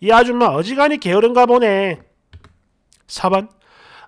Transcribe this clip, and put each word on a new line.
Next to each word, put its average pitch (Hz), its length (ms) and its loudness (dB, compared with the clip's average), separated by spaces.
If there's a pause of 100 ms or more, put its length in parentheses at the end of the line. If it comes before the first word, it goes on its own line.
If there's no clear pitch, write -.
이 196 100 -2
아줌마 240 360 2
어지간히 262 520 -2
게으른가 233 480 0
보네. 196 540 0 (1040)
사 - 220 -8
번. 190 200 -2 (600)